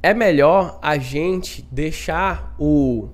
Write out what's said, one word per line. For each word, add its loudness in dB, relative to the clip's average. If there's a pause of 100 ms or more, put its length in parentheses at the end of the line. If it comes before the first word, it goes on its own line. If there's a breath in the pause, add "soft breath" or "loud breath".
É 4
melhor 4
a 0
gente -4
deixar -4
o 2